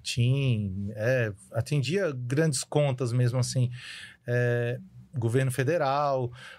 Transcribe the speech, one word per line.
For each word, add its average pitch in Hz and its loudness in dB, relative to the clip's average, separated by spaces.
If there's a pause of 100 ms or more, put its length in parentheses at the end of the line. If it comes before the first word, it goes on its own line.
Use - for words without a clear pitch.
Sim, 113 0
é, 113 0 (180)
atendia 147 0
grandes 135 0
contas 135 2
mesmo 123 2
assim, 123 0 (560)
é, 120 0 (340)
governo 131 2
federal, 139 0 (280)